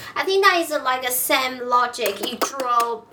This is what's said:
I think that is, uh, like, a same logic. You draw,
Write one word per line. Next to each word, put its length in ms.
I 100
think 200
that 140
is, 120
uh, 120
like, 240
a 40
same 560
logic. 520
You 80
draw, 640